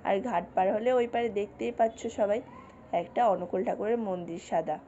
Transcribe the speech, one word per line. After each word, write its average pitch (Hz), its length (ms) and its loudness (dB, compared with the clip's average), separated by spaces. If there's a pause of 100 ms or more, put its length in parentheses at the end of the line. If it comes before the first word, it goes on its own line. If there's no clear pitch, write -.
আর 196 160 2
ঘাট 220 240 -2 (120)
পার 190 180 4
হলে 233 200 2
ওই 240 140 4
পারে 233 220 0
দেখতেই 208 420 -4
পাচ্ছ 226 360 0
সবাই 220 340 0 (500)
একটা 175 360 2
অনুকূল 185 360 2
ঠাকুরের 220 340 0
মন্দির 180 420 -4 (100)
সাদা। 165 380 0